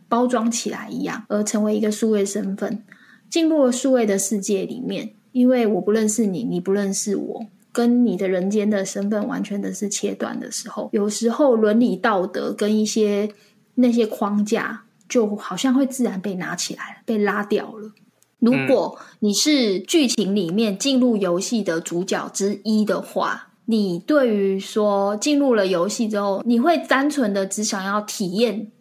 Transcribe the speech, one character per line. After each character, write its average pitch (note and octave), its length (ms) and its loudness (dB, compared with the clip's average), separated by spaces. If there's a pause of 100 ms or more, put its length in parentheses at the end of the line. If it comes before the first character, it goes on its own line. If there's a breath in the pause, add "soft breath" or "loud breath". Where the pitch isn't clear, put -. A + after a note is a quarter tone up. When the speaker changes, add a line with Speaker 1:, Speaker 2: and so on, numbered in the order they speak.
Speaker 1:
包 B3 180 2
装 A#3 240 0
起 - 180 -4
来 - 220 -10
一 - 120 -6
样， - 240 -6
而 - 160 -2
成 G#3 200 -2
为 G#3+ 120 0
一 G#3 40 0
个 G#3+ 120 0
数 A3 200 0
位 G3+ 140 2
身 G3 300 -4
份， - 280 -6 (460 loud breath)
进 E4 180 2
入 D#4 180 4
了 B3 60 4
数 C4 220 0
位 A#3+ 120 4
的 G3 140 2
世 G3+ 200 -2
界 F#3+ 260 -2
里 - 140 -8
面。 G3 320 -8 (200)
因 B3 160 4
为 B3 180 4
我 G#3+ 160 2
不 G#3 100 0
认 G#3+ 180 2
识 A3 160 0
你， F3+ 180 -2
你 F3 160 -2
不 F#3+ 140 -2
认 G3 200 0
识 G3 220 -4
我， - 300 -6 (260)
跟 A#3+ 340 2
你 F#3 120 2
的 F#3+ 100 -2
人 F#3 220 0
间 G#3 200 0
的 G3 140 0
身 G3 260 -4
份 G#3+ 180 -2
完 F3+ 160 -4
全 G3 180 -6
的 F#3+ 120 -6
是 G3+ 140 -6
切 G3 260 -4
断 - 260 -8
的 - 120 -10
时 - 160 -10
候， G#3 240 -10
有 G#3 160 0
时 A3+ 220 -2
候 B3+ 260 4
伦 A3 240 4
理 A3 160 4
道 F#3+ 320 0
德 D3+ 240 -4
跟 G#3 260 0
一 G#3+ 80 2
些 G#3 440 0 (460 loud breath)
那 B3 160 4
些 A#3 140 4
框 G#3 380 0
架 - 400 -4 (240)
就 A3 280 0
好 - 200 -8
像 C4 180 2
会 C4+ 120 4
自 B3+ 180 -2
然 F#3+ 160 -2
被 F#3 160 -6
拿 F3 200 -6
起 - 200 -6
来 - 200 -14
了， - 100 -20
被 A3+ 120 -2
拉 G#3 260 0
掉 - 340 -2
了。 G#3+ 140 -14 (480)
如 A#3 120 6 (160)
果 G#3+ 320 2 (200 loud breath)
你 G#3 140 2
是 A#3 460 2
剧 D4+ 280 2
情 G3 280 0
里 F3 160 0
面 G3+ 260 0
进 C4 220 2
入 A#3+ 180 4
游 F3+ 220 0
戏 G#3 240 -2
的 E3+ 180 -2
主 E3+ 220 -4
角 G3 260 -4
之 G3+ 340 -2
一 G#3+ 220 2
的 F#3+ 160 0
话， - 480 -4
Speaker 2:
嗯。 - 40 -20 (120)
Speaker 1:
你 G3+ 340 0
对 C4 360 2
于 G3 240 0
说 G3+ 580 0
进 D4 200 0
入 C#4 160 4
了 G3 140 4
游 F3+ 200 2
戏 G#3+ 200 -2
之 G#3 120 -2
后， G3+ 260 -2
你 A#3 140 4
会 D#4 180 4
单 C4+ 320 2
纯 B3+ 240 0
的 G3 120 0
只 G3+ 180 -4
想 G#3 200 -4
要 G3+ 180 -2
体 G3+ 320 -6
验 A#3 480 -2